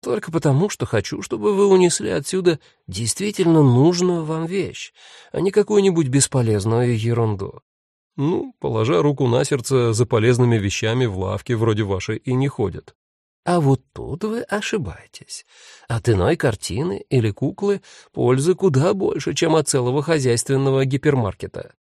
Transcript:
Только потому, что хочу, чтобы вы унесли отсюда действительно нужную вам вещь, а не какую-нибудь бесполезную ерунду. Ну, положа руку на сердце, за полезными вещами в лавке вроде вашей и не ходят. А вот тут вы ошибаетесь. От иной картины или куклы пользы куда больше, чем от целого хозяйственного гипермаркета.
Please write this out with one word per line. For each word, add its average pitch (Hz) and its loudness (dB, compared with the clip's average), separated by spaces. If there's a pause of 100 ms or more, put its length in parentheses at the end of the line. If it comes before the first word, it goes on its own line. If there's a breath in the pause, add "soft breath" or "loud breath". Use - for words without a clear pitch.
Только 185 -6
потому, 160 2
что - -6
хочу, - -4
чтобы 127 -2
вы 202 4
унесли 185 4
отсюда 175 -2 (280 soft breath)
действительно 160 0
нужную 170 4
вам 160 -4
вещь, - -8 (380 loud breath)
а - -4
не 185 0
какую-нибудь 196 2
бесполезную 120 0
ерунду. 110 -2 (540)
Ну, 196 -4
положа 131 0
руку 143 2
на 123 2
сердце, 123 0
за 113 2
полезными 120 2
вещами 110 0
в 98 -4
лавке 98 -4
вроде 110 0
вашей 98 -4
и - -4
не 131 2
ходят. - -6 (500)
А 175 2
вот 135 2 (100)
тут 135 -10
вы 220 -4
ошибаетесь. - -8 (440 loud breath)
От 113 -4
иной 113 2
картины 107 -4
или 110 2
куклы 196 -4 (320 loud breath)
пользы 131 2
куда 170 2
больше, 175 -4
чем 160 2
от 156 2
целого 131 0
хозяйственного 135 0
гипермаркета. 131 -2